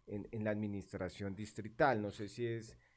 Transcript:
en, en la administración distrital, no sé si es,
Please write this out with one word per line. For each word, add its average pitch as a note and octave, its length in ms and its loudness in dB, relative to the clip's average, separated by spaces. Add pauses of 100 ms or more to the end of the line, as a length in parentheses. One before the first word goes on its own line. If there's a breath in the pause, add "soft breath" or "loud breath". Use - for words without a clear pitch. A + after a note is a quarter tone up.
en, G#2 240 -4
en G#2+ 140 -2
la G#2+ 60 4
administración G2 840 -2
distrital, G#2+ 680 2
no G2+ 80 -2
sé G2+ 180 -6
si A#2+ 180 -2
es, A2+ 300 -4 (200 soft breath)